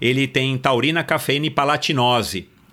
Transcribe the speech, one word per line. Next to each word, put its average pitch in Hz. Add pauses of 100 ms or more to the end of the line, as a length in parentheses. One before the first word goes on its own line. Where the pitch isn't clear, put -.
ele 131
tem 135
taurina, 139
cafeína 147
e 151
palatinose. 123 (220)